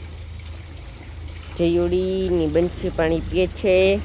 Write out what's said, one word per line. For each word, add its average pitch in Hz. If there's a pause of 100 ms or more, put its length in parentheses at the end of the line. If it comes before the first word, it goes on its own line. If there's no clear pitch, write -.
(1600)
જયુડીની 175
બંસી 170
પાણી 160
પીએ 180
છે. 190